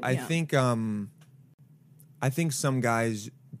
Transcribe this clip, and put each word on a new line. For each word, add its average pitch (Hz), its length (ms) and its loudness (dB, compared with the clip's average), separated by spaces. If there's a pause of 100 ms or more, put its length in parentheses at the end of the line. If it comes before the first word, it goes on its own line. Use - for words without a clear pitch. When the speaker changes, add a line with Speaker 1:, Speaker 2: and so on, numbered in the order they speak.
Speaker 1:
I 123 100 0
Speaker 2:
Yeah. 127 140 -2
Speaker 1:
think, 165 280 0
um, 113 560 0 (1120)
I 131 80 2
think 160 220 0
some 131 280 0
guys 113 500 0 (300)